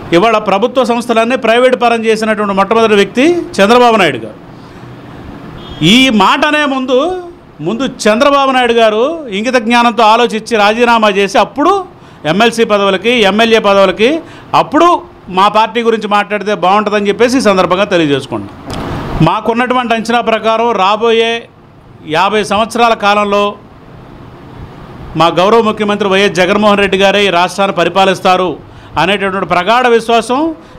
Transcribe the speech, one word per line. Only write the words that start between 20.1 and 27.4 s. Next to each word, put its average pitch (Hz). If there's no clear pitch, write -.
ప్రకారం 226
రాబోయే 226
యాభై 196
సంవత్సరాల 226
కాలంలో 208
మా 160
గౌరవ 185
ముఖ్యమంత్రి 214
వైఎస్ 190
జగన్మోహన్ 202
రెడ్డి 196
గారే 196
ఈ -
రాష్ట్రాన్ని 185